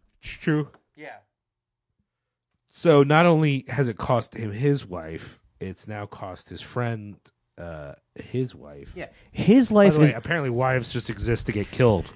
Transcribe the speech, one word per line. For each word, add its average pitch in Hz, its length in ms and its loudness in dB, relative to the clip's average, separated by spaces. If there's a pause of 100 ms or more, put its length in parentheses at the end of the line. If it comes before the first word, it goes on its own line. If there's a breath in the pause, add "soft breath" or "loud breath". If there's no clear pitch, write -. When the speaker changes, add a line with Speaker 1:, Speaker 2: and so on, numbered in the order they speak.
(220)
Speaker 1:
It's - 80 -14
true. 151 380 -2 (280)
Speaker 2:
Yeah. 139 200 -20 (1500)
Speaker 1:
So 147 320 4
not 151 240 4
only 156 420 2
has 123 200 -2
it 107 80 -8
cost - 380 -4
him 107 180 -8
his 139 340 -2
wife, 82 520 -12 (220)
it's 95 280 -12
now 104 180 -12
cost - 420 -16
his 92 120 -16
friend, 113 560 -8 (420)
uh, 78 360 -14 (200)
his 127 400 -8
wife. - 400 -20
Speaker 2:
Yeah. 175 140 -16 (240 soft breath)
His 233 380 4
Speaker 1:
By 214 40 -2 (120)
Speaker 2:
life 165 80 6
Speaker 1:
the 151 60 2
way, 151 100 8
Speaker 2:
is 113 40 -6
Speaker 1:
apparently 139 360 -4
wives 127 420 -2
just 120 180 -6
exist 110 360 -4
to 117 60 -4
get 104 180 -4
killed. 110 460 2